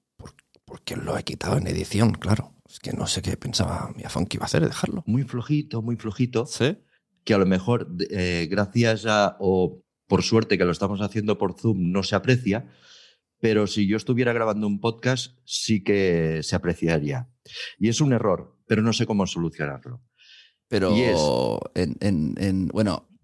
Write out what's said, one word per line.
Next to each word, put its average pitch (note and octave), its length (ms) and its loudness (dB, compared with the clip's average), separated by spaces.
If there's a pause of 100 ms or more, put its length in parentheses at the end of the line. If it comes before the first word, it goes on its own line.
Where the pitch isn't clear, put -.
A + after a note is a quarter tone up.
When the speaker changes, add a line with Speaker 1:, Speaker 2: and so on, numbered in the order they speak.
(180)
Speaker 1:
por-, - 160 -20 (320)
porque - 300 -12
lo - 220 -6
he - 60 -8
quitado - 340 -2
en F2+ 100 -2
edición, G#2 460 0
claro. - 420 -2 (140)
Es - 100 -20
que - 140 -8
no - 120 -4
sé - 160 -4
qué - 140 -2
pensaba F2 600 -4
Mia - 140 -12
Font - 180 -2
que - 100 -6
iba - 80 -6
a - 20 -6
hacer, D#3+ 180 -4
dejarlo. - 400 -4
Speaker 2:
Muy B2 180 0
flojito, C3+ 580 -4
muy A2+ 160 -6
flojito. A#2 480 -2
Speaker 1:
¿Sí? C#3+ 320 -2 (480)
Speaker 2:
Que A2 80 2
a G2+ 40 6
lo G2 80 6
mejor, F#2 420 2 (220)
eh, F2+ 400 0
gracias G#2 560 2
a, G#2+ 340 4
o F#2 440 2 (240)
por - 160 4
suerte A2 340 4
que F2+ 80 4
lo F2 60 4
estamos G2 300 -2
haciendo G#2 360 -2
por G2 220 -2
Zoom, F#2 320 2
no G2 120 0
se - 120 -2
aprecia, A#2+ 520 2 (720)
pero G#2+ 280 4
si G2+ 200 0
yo G#2+ 100 2
estuviera A#2+ 360 0
grabando G#2+ 340 0
un G2+ 120 -2
podcast, B2 640 -2
sí - 400 -2
que E2+ 600 2
se - 120 -4
apreciaría. E2 760 -2 (480)
Y A2 120 2
es A2+ 120 0
un C#3 120 4
error, G#2 520 0
pero G#2+ 160 2
no A2+ 120 2
sé A#2 120 0
cómo G2 220 0
solucionarlo. D2 720 -6 (680)
Speaker 1:
Pero G2+ 280 2
Speaker 2:
Y A#2 60 4
es G#2+ 180 4 (560)
Speaker 1:
en, E2+ 240 0
en, D#2 380 0
en, F#2+ 320 0
bueno, G#2 400 -2 (140)